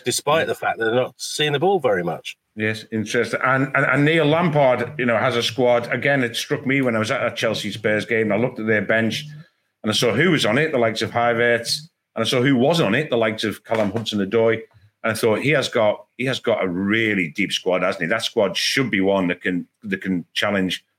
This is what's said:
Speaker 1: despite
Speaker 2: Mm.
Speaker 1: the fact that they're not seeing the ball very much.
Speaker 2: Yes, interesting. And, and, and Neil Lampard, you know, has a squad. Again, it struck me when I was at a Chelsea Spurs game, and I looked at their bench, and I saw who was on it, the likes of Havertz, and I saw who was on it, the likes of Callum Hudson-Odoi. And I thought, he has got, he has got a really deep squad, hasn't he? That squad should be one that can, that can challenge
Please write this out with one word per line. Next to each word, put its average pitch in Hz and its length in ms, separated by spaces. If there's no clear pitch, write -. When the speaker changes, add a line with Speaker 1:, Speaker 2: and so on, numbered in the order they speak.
Speaker 1:
despite 147 400
Speaker 2:
Mm. - 20
Speaker 1:
the 113 80
fact - 240
that 113 60
they're 113 100
not 123 220
seeing - 340
the 143 80
ball 185 200
very 104 260
much. - 320
Speaker 2:
Yes, 110 360
interesting. 110 520
And, 131 300
and, 139 120
and 135 200
Neil 160 200
Lampard, 151 720
you 131 60
know, 117 120
has 120 200
a 117 60
squad. 120 500
Again, 135 300
it 117 120
struck - 300
me 135 160
when 123 140
I 110 40
was 107 100
at 120 160
a 113 80
Chelsea 107 380
Spurs 107 340
game, 110 260
and - 20
I 98 120
looked 127 140
at 110 80
their 107 140
bench, 110 440
and 104 80
I 107 60
saw 120 160
who 156 200
was 120 140
on 110 120
it, 156 160
the 135 40
likes 113 240
of 104 100
Havertz, 120 680
and 113 100
I - 20
saw 131 140
who 135 160
was 156 240
on - 140
it, 151 140
the 123 80
likes 110 280
of 101 180
Callum 110 280
Hudson-Odoi. 110 680
And 113 100
I - 20
thought, 110 240
he 131 120
has 135 180
got, 107 360
he 123 80
has 131 160
got 107 200
a 95 60
really 101 600
deep 85 240
squad, 90 280
hasn't 92 200
he? 82 60
That 113 160
squad 98 340
should - 340
be 101 80
one 95 280
that 87 140
can, 90 240
that 95 180
can 92 320
challenge 98 500